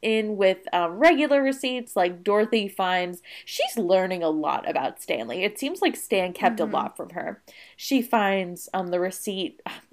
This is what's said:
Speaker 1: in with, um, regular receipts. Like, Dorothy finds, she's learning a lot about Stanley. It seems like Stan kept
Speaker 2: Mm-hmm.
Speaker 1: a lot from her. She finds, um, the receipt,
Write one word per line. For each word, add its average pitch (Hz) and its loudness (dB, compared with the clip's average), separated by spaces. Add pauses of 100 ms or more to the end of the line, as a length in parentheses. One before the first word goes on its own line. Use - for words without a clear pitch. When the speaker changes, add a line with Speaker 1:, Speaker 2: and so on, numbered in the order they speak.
Speaker 1:
in 214 0
with, 190 4 (120)
um, 175 0
regular 285 6
receipts. 262 -2
Like, 180 0
Dorothy 208 2
finds, 180 -2 (220)
she's - -4
learning 185 2
a 160 2
lot 156 -2
about 135 -4
Stanley. 120 -4
It 208 -2
seems 302 -4
like 349 2
Stan 185 -2
kept 208 0
Speaker 2:
Mm-hmm. 156 -2
Speaker 1:
a 151 0
lot - -4
from - -10
her. 175 -10 (340)
She 269 0
finds, 196 0
um, 185 -2
the 175 0
receipt, 190 -4 (320)